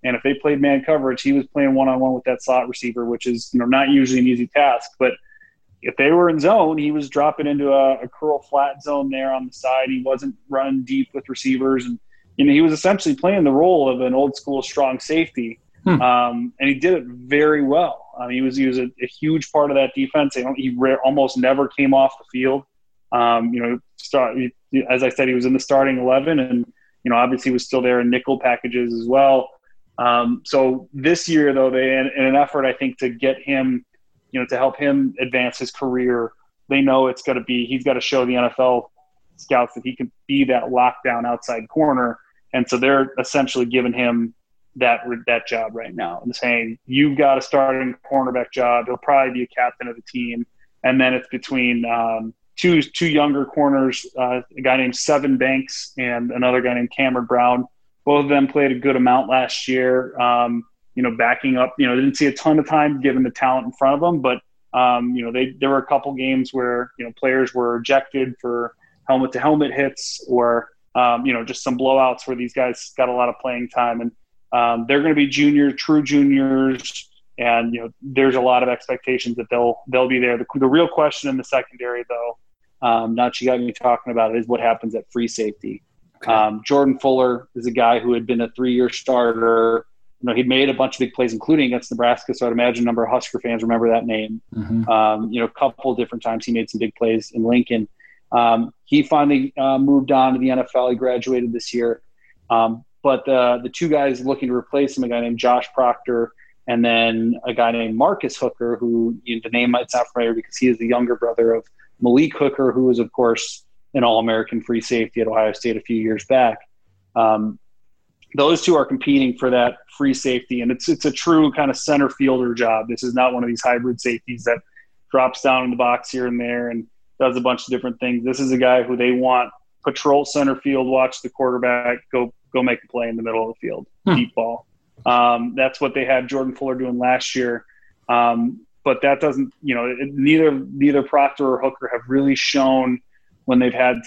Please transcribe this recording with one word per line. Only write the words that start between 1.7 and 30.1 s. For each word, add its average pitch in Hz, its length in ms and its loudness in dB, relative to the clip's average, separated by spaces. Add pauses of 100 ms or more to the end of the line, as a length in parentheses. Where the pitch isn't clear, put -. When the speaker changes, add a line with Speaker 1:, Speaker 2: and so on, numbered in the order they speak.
Speaker 1:
one-on-one 131 380 2
with 123 120 -6
that 123 180 -2
slot 127 240 0
receiver, 120 380 -6
which 117 200 -4
is, 120 280 -4
you 123 60 2
know, 120 60 0
not 135 240 2
usually 131 300 4
an 123 80 4
easy 123 200 0
task. 139 520 0
But 127 140 2 (680)
if - 160 -8
they 139 140 4
were 175 180 4
in 156 100 0
zone, 160 380 2
he 151 140 -2
was 147 180 -4
dropping 147 380 0
into 143 240 0
a, 135 300 4
a 127 60 -12
curl 151 320 -4
flat 139 440 -2
zone 143 260 -4
there 135 240 -4
on 131 140 -6
the - 60 -14
side. 131 360 -2
He 131 120 -4
wasn't 131 340 -4 (140)
running 135 340 -2
deep 131 300 -2
with 135 160 -10
receivers. 131 560 -2
And, 120 140 -8 (380)
you 143 80 4
know, 143 60 6
he 147 100 6
was 160 120 4
essentially 180 420 0
playing 185 280 2
the 143 80 4
role 151 380 4
of 123 120 -2
an 127 120 0
old 135 220 2
school 135 260 -6
strong 131 380 -2
safety. 135 600 -4 (260)
Speaker 2:
Hmm. 160 160 2
Speaker 1:
Um, 123 580 2
and 135 100 0
he 139 60 0
did 170 180 2
it 147 120 0
very 143 580 0
well. 151 440 0 (120)
I 123 80 -8
mean, 123 80 -6
he 127 60 -2
was, 131 160 -2
he 135 100 2
was 127 120 -2
a, 127 100 -4 (120)
a 123 60 -6
huge 156 440 -4
part 147 200 2
of 139 40 0
that 135 200 2
defense. 139 400 0
He, 123 100 -4 (100)
he 131 220 -4
re-, 131 260 2
almost 135 340 2
never 131 320 2
came 135 240 2
off 135 240 4
the - 120 -20
field. 131 340 -2 (480)
Um, 117 420 2
you 120 80 -4
know, 120 180 -4 (160)
start, 127 420 -2
he, 123 160 -4 (360)
as 127 120 0
I 131 80 0
said, 131 200 -2
he 127 40 0
was 123 120 0
in 131 80 2
the 131 60 2
starting 135 380 0
eleven 139 420 0
and, 123 260 -2 (380)
you 123 60 -4
know, 120 60 2
obviously 127 360 0
was 123 140 -2
still 131 160 -2
there 123 200 2
in 120 80 0
nickel 127 300 -2
packages 120 540 -2
as 117 140 -6
well. 135 420 4 (480)
Um, 120 480 0